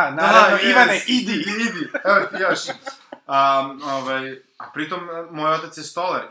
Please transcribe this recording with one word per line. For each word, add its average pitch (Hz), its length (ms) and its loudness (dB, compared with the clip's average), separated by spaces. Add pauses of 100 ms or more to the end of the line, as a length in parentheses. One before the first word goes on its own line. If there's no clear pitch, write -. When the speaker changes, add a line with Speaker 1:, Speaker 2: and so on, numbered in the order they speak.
(100)
Speaker 1:
Da, 147 120 -2
Speaker 2:
naravno, 202 340 6
Speaker 1:
yes, 196 140 2
Speaker 2:
Ivane, 220 360 6
idi!” 240 260 0
Speaker 1:
idi, 196 180 -2 (180)
idi, 175 220 -6 (140)
evo 190 220 4
ti - 160 -8
još. 175 160 0 (680)
Am, 139 560 2
ovaj, 135 500 -4 (260)
a - 160 -14
pritom, 175 360 -8
e, 165 200 -8
moj 156 240 0
otac 165 240 -6
je 156 60 -12
stolar 170 460 -4